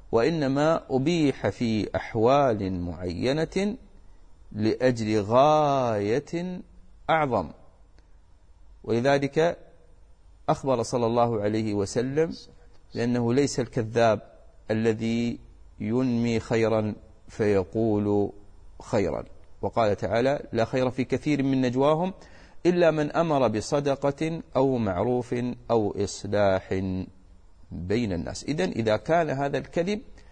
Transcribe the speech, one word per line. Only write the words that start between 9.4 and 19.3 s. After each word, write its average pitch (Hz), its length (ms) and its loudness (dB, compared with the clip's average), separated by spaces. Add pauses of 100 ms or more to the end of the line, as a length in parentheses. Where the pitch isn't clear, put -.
أخبر 135 340 0
صلى 120 220 -2
الله 117 360 2
عليه 107 320 0
وسلم 131 600 -2 (600)
بأنه 120 380 0
ليس 139 260 2
الكذاب 113 640 0 (500)
الذي 113 680 0 (400)
ينمي 117 600 0
خيراً 110 560 0 (320)
فيقول 104 1040 0 (500)
خيراً، 82 420 -2 (380)